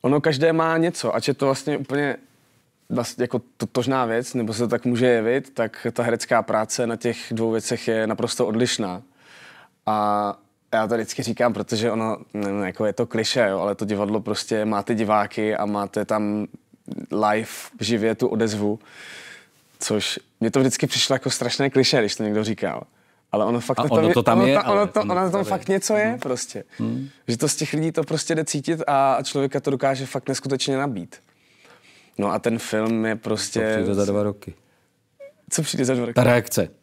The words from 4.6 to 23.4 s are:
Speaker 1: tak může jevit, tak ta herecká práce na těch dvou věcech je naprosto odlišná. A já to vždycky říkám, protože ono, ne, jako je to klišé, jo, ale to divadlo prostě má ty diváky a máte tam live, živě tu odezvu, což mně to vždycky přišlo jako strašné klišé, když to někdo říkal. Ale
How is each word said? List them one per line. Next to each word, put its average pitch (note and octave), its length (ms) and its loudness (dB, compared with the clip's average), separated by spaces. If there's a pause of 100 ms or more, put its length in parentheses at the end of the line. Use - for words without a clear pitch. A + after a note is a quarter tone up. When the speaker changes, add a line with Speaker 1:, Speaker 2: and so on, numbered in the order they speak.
Speaker 1:
tak A#2 160 0
může A#2+ 220 2
jevit, A#2+ 480 2
tak A2+ 380 -4
ta A#2+ 100 -2
herecká A#2 400 2
práce A2 440 -2
na A2+ 100 -4
těch A#2 220 -2 (120)
dvou A2+ 200 0
věcech A2+ 380 -2
je A2 180 2
naprosto A2+ 400 0
odlišná. G#2+ 560 -2 (840)
A G#2 500 0 (380)
já A2 120 2
to A2 80 0
vždycky A2+ 280 -4
říkám, A#2 300 0
protože G#2+ 380 -2
ono, A2+ 260 -2 (180)
ne, G2+ 320 -2
jako G#2+ 200 -2
je G2+ 60 0
to A#2 140 -2
klišé, A2 440 0
jo, F#2+ 80 0
ale G2 160 0
to G#2+ 100 -4
divadlo G#2 360 0
prostě G#2+ 440 -2
má G#2 180 0
ty A#2 120 -2
diváky G#2+ 600 0
a G#2 100 -2
máte G#2 380 -4
tam G#2+ 420 -2 (680)
live, G#2+ 380 0 (300)
živě A2 340 0
tu B2+ 140 0
odezvu, G#2+ 500 0 (1000)
což - 400 -2 (220)
mně A2+ 100 2
to C3+ 100 2
vždycky C3 260 2
přišlo - 280 0
jako C3 160 -2
strašné B2+ 400 0
klišé, C3 300 4
když G#2 160 0
to A#2 60 -4
někdo G#2+ 220 0
říkal. G2 380 -4 (500)
Ale G#2 120 2